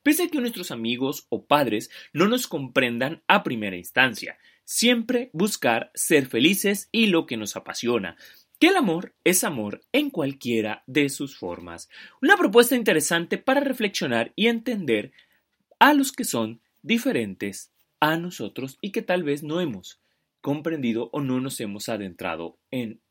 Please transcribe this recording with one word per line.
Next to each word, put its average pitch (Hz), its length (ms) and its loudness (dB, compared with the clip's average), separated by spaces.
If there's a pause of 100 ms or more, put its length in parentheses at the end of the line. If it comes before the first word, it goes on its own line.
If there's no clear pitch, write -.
pese 302 220 2
a 339 40 0
que 311 120 -4
nuestros 233 320 -6
amigos 120 580 -4
o 101 160 -4
padres 120 460 2 (220)
no 170 140 4
nos 247 200 0
comprendan 131 800 -2
a 196 160 6
primera 104 340 -4
instancia. 120 600 0 (260)
Siempre 240 680 0
buscar 156 600 0
ser 143 320 2
felices 196 680 0
y 220 160 2
lo 165 200 2
que 120 100 -6
nos 107 180 -8
apasiona. 98 640 -4 (420)
Que 311 100 8
el 392 60 4
amor 190 380 -2 (100)
es 185 200 4
amor 120 380 -6 (100)
en 285 180 0
cualquiera 127 760 -2
de 139 220 2
sus - 280 -8
formas. 87 520 -12 (340)
Una 381 140 6
propuesta 240 380 6
interesante 170 600 0
para 269 220 2
reflexionar 202 760 -2
y 202 120 2
entender 208 640 0 (680)
a 269 160 8
los 277 180 2
que - 120 -8
son 117 360 -4 (220)
diferentes 127 920 -2 (280)
a 156 180 2
nosotros 135 640 -8
y 202 100 -8
que 226 100 -4
tal 180 220 -2
vez 143 200 -2
no 156 160 -4
hemos 123 400 -8 (420)
comprendido 143 680 -4
o 151 100 -4
no 127 200 -2
nos 131 180 -8
hemos 107 300 -8
adentrado 90 680 -8 (140)
en 120 400 -8